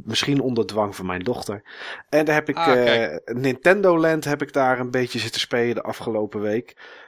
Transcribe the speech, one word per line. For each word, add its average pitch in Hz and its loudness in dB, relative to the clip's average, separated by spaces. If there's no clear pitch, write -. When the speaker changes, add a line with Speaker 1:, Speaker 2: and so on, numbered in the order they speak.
Speaker 1:
misschien 135 0
onder 117 0
dwang 101 -4
van 92 -8
mijn 90 -4
dochter. 104 -6
En 156 2
daar 151 2
heb 151 0
ik, 139 -4
Speaker 2:
Ah, 165 0
Speaker 1:
eh, 123 4
Speaker 2:
kijk. 117 0
Speaker 1:
Nintendo 170 4
Land 160 2
heb 147 -2
ik 135 -6
daar 127 2
een 127 -4
beetje 123 -2
zitten 110 -4
spelen 120 0
de - -4
afgelopen 107 -6
week. 107 -4